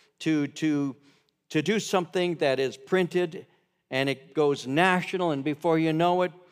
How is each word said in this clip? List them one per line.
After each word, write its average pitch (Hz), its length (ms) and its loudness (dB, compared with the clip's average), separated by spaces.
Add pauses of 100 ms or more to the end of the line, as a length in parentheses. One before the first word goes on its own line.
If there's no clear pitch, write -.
(200)
to, 151 260 0
to, 143 480 -2 (540)
to 156 140 0
do 208 180 0
something 180 560 -2
that 135 240 0
is 131 160 -2
printed 180 720 -2 (440)
and 135 180 0
it 135 260 -6
goes 143 320 2
national, 180 680 0
and 139 100 -4
before 156 360 0
you 160 140 2
know 175 300 2
it, 175 100 -2 (200)